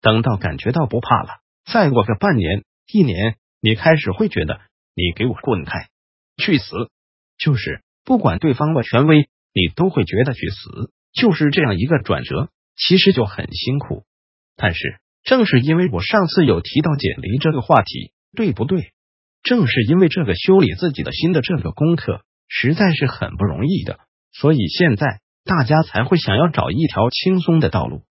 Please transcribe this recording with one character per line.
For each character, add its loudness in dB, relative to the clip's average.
等 2
到 0
感 -6
觉 -4
到 0
不 -4
怕 0
了， -12
再 2
过 2
个 -2
半 0
年、 0
一 6
年， -2
你 2
开 4
始 -4
会 -2
觉 -4
得， -8
你 -2
给 -2
我 -2
滚 -4
开， -10
去 0
死。 -8
就 0
是， -6
不 2
管 0
对 0
方 -2
的 0
权 2
威， 6
你 0
都 2
会 0
觉 0
得 -2
去 -8
死， -12
就 2
是 2
这 0
样 0
一 0
个 2
转 -2
折， -6
其 2
实 4
就 0
很 -10
辛 -4
苦。 -10
但 -2
是， -8
正 4
是 4
因 2
为 2
我 -4
上 0
次 2
有 2
提 -2
到 0
解 -2
离 -4
这 0
个 -2
话 4
题， -10
对 -2
不 -4
对？ -4
正 2
是 0
因 2
为 6
这 -2
个 4
修 4
理 2
自 -2
己 -8
的 -6
心 0
的 0
这 -2
个 -6
功 2
课， -6
实 0
在 2
是 -2
很 -6
不 -2
容 -2
易 0
的， -10
所 2
以 0
现 2
在 -4
大 0
家 2
才 -2
会 0
想 0
要 2
找 -2
一 0
条 0
轻 0
松 2
的 2
道 -2
路。 -12